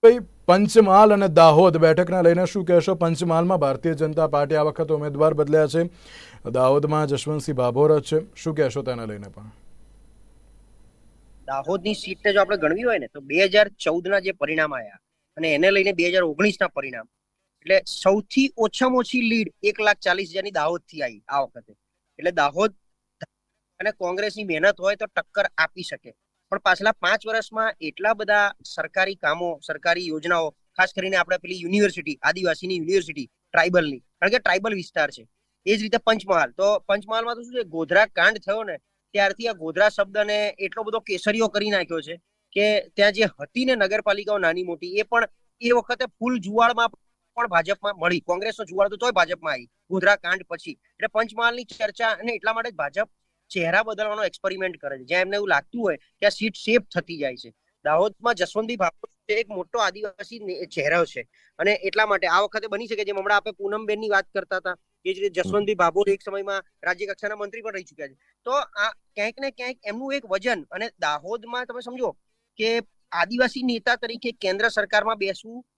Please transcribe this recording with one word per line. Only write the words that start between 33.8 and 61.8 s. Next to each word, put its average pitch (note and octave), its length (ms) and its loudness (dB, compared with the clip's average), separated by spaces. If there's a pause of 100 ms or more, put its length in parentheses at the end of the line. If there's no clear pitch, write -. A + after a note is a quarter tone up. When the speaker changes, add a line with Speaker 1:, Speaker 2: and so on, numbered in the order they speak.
Speaker 2:
કારણ - 320 -4
કે B3 80 2
ટ્રાઇબલ G3 360 0
વિસ્તાર D#3+ 360 -4
છે. - 180 -20 (380)
એ G#3+ 100 2
જ G#3 60 -4
રીતે G#3+ 160 -2
પંચમહાલ, F#3 520 0
તો G3 280 0
પંચમહાલમાં A3 560 -4
તો A#3+ 80 -14
શું A#3+ 120 -18
છે, A3+ 140 -6
ગોધરા E3 380 2
કાંડ G3+ 320 0
થયો G#3 240 -4
ને F#3 140 -8 (360)
ત્યારથી G3+ 340 0
આ A3+ 60 -2
ગોધરા E3+ 360 0
શબ્દને G#3 680 -2
એટલો G3 240 -8
બધો A3 160 -4
કેસરીયો G#3+ 500 -2
કરી G#3 220 -2
નાખ્યો E3+ 300 -2
છે D3+ 160 -14 (360)
કે G#3 280 2
ત્યાં G#3 320 2
જે G#3+ 100 0
હતી G#3+ 420 -4
ને B3+ 100 2
નગરપાલિકાઓ G#3 640 0
નાની F3 240 0
મોટી, F3+ 360 -6
એ G#3+ 40 -2
પણ A3+ 220 0 (360)
એ A#3+ 100 -2
વખતે A#3+ 340 -4
ફૂલ A#3+ 340 -6
જુવાળમાં A3+ 500 0 (460)
પણ A#3 120 -2
ભાજપમાં G3 520 -2
મળી, E3+ 220 0
કોંગ્રેસનો G3+ 440 -6
જુવાળ F#3 240 -6
તો G#3 80 -8
તોય A#3+ 140 -2
ભાજપમાં E3+ 420 -2
આવી B2+ 160 -10 (220)
ગોધરા F#3+ 260 2
કાંડ F#3 320 -6
પછી. E3 240 -12
એટલે - 340 -10
પંચમહાલની A#3 580 -2
ચર્ચા A3 440 -4
અને A3 240 -4
એટલા G#3+ 200 -4
માટે A3+ 180 -4
જ G3 40 -20
ભાજપ D#3+ 340 -4 (420)
ચહેરા F3+ 320 0
બદલવાનો G#3+ 420 -4
એક્સપેરિમેન્ટ F#3 520 -6
કરે C#3 220 -10
છે, B2+ 60 -18
જ્યાં E3+ 180 0
એમને G3 140 -2
એવું G#3 120 -2
લાગતું F3 340 -2
હોય F3 140 -2
કે - 300 -6
આ - 20 6
સીટ G#3 260 -2
સેફ A3+ 280 0 (120)
થતી E3+ 240 -6
જાય C3 180 -6
છે. A#2 160 -20 (320)
દાહોદમાં G3 500 0
જસવંતભાઈ A3 420 -4
ભાભોર - 560 -6
એક G#3 180 -4
મોટો F#3 280 -8
આદિવાસી G3+ 600 -6
ને-, F3+ 280 -10
ચહેરો D#3+ 380 0
છે - 240 -12 (300)
અને F#3+ 140 0
એટલા G3+ 340 0